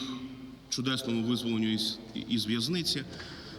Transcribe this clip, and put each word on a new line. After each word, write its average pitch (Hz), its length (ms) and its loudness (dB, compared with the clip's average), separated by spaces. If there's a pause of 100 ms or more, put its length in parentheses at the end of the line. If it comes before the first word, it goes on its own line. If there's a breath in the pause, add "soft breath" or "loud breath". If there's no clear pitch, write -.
(680)
чудесному 120 540 2
визволенню 113 500 4
із, - 260 2 (300)
із 107 180 2
в'язниці. 135 560 2 (560 loud breath)